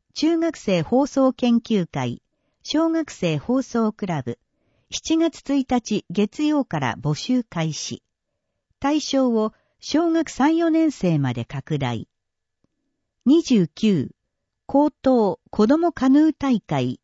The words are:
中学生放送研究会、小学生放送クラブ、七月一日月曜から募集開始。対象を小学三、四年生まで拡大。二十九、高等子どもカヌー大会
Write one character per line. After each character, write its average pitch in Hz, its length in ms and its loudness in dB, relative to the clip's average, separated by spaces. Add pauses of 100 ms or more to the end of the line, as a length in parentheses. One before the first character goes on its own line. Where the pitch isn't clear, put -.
(140)
中 330 240 0
学 330 200 -2
生 180 240 0
放 254 260 2
送 262 240 2
研 233 280 2
究 202 300 -2
会、 123 320 -6 (420)
小 320 260 0
学 330 220 -4
生 160 260 -2
放 254 240 -2
送 226 320 -2
ク - 140 -10
ラ 156 160 -4
ブ、 120 160 -10 (500)
七 - 260 -4
月 320 240 0 (160)
一 269 100 0
日 226 440 -2
月 208 340 -2
曜 302 220 0
か 151 160 -6
ら 113 200 -2
募 147 120 -2
集 247 320 -2
開 160 260 -4
始。 - 320 -10 (800)
対 294 180 0
象 262 320 0
を 220 220 -2 (260)
小 330 320 0
学 320 180 0
三、 311 280 2
四 330 120 2
年 320 220 2
生 170 280 0
ま 131 140 -2
で 120 120 -8
拡 143 340 -6
大。 120 300 -6 (1160)
二 311 160 4
十 202 280 2
九、 196 420 0 (540)
高 294 260 2
等 233 480 0 (100)
子 214 180 0
ど 285 100 4
も 339 160 0
カ 262 160 0
ヌ 294 160 6
ー 311 120 2
大 254 220 0
会 127 440 -4